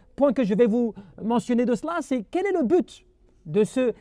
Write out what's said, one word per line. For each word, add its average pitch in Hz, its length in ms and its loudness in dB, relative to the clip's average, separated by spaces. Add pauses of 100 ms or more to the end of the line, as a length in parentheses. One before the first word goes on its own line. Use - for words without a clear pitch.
(140)
points 269 200 2
que 262 100 0
je 190 80 0
vais 226 140 4
vous 226 280 0 (280)
mentionner 240 420 0
de 240 100 0
cela, 330 280 -4
c'est 254 280 -4
quel 370 140 -2
est 392 80 -2
le 339 120 0
but - 420 -2 (400)
de 190 180 0
ce 247 360 -2